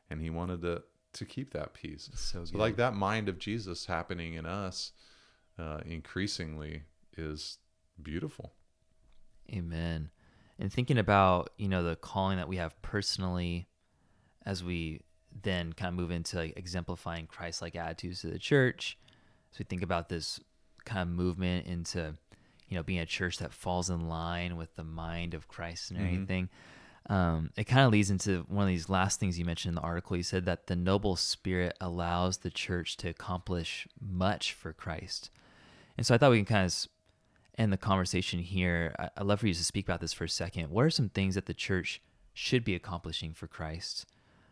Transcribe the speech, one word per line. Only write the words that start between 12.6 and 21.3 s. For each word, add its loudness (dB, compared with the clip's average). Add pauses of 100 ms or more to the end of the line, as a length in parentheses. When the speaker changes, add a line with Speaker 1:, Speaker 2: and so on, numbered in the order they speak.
Speaker 2:
personally -2 (800)
as -4
we -4 (420)
then -2
kind -4
of -4
move -2
into, -2
like, -2
exemplifying -6
Christ-like -8
attitudes -6
to -6
the -6
church, 2 (560)
as -10
we -8
think -4
about 0
this -4 (460)
kind -2
of 0
movement 2